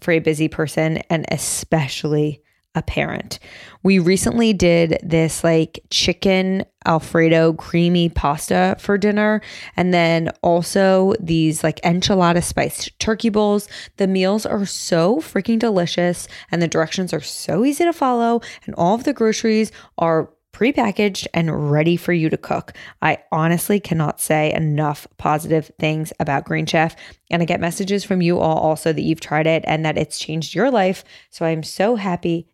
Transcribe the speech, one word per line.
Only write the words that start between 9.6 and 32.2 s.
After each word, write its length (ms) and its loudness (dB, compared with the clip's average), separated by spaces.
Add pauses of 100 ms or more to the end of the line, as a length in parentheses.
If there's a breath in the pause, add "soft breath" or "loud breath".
and 160 2
then 380 2 (100)
also 800 4
these, 420 0
like, 180 -2
enchilada 600 2
spiced 560 -6
turkey 300 0
bowls. 400 0 (280 loud breath)
The 100 0
meals 380 0
are 200 -2
so 520 0
freaking 420 -2
delicious 680 0 (240 loud breath)
and 100 0
the 60 2
directions 460 -2
are 80 -4
so 420 -4
easy 220 0
to 80 2
follow, 480 0 (240 loud breath)
and 100 -10
all 200 2
of 100 -8
the 80 0
groceries 580 0 (260 loud breath)
are 320 0 (220)
prepackaged 800 0
and 380 -2
ready 240 2
for 160 -4
you 180 2
to 60 0
cook. 380 -6 (280 loud breath)
I 180 0 (120)
honestly 480 0
cannot 400 -2
say 320 0
enough 560 -2 (100)
positive 600 -2
things 400 -2
about 240 -2
Green 220 -4
Chef, 300 0 (340 loud breath)
and 120 0
I 40 2
get 140 -2
messages 440 -4
from 180 0
you 180 2
all 180 2
also 340 0
that 120 -2
you've 180 -2
tried 240 -2
it 220 2
and 180 0
that 120 0
it's 200 -4
changed 380 -8
your 160 2
life. 320 0 (260 loud breath)
So 160 -6
I'm 160 0
so 340 0
happy 580 -4